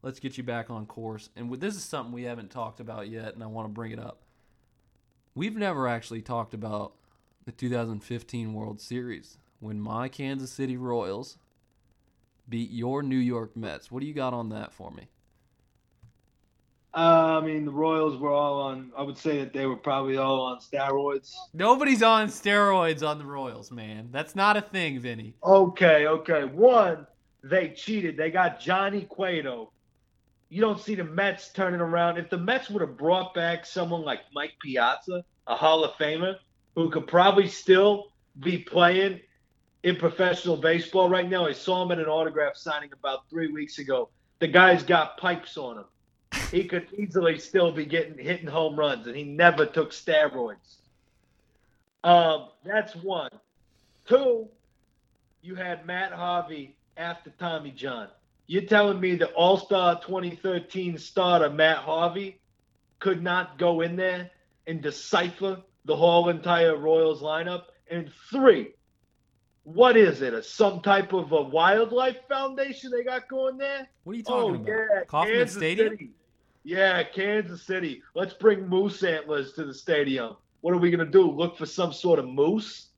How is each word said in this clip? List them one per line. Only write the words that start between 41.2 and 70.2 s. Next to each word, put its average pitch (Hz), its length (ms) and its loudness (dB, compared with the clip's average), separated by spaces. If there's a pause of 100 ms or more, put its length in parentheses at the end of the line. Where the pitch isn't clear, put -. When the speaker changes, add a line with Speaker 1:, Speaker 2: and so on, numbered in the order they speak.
Speaker 2:
now. 180 200 0
I 143 60 -2
saw 185 300 -2
him 180 80 -2
at 165 80 -2
an 160 60 -2
autograph 156 500 0
signing 147 380 -8
about 135 380 -8
three 160 200 -4
weeks 151 280 -10
ago. 131 300 -4 (300)
The 165 80 0
guy's 175 360 8
got 160 340 2
pipes 175 400 -6
on 123 220 -12
him. 98 60 -18 (680)
He 175 120 0
could 175 240 -6 (100)
easily 170 400 0
still 175 340 2
be 151 140 -4
getting, 156 320 -4
hitting 160 300 -6
home 156 280 -2
runs, 135 320 -2
and 120 80 -10
he 147 80 -10
never 151 420 4
took 151 260 -4
steroids. 131 840 -2 (1300)
Um, 165 460 6 (140)
that's 208 320 -4
one. 170 340 -6 (800)
Two, 240 400 2 (960)
you 180 140 -16
had 175 300 -8
Matt 180 260 -6
Harvey 175 640 -6 (220)
after 170 420 -10
Tommy 160 320 -6
John. 123 360 -10 (400)
You're 185 160 -2
telling 208 360 4
me 185 160 0
the 165 180 2
All-Star 180 680 4
twenty 180 340 -6
thirteen 180 600 -6
starter, 175 520 2
Matt 156 280 4
Harvey, 170 600 -4 (600)
could 185 240 -2
not 180 340 -4
go 170 240 2
in 170 140 -4
there 180 340 -4 (380)
and 160 140 -6
decipher 180 800 -4 (240)
the 151 100 0
whole 170 340 6
entire 170 480 2
Royals 156 440 2
lineup? 170 420 -6 (260)
And 165 220 -8 (180)
three, 233 440 6 (920)
what 220 320 6
is 165 260 6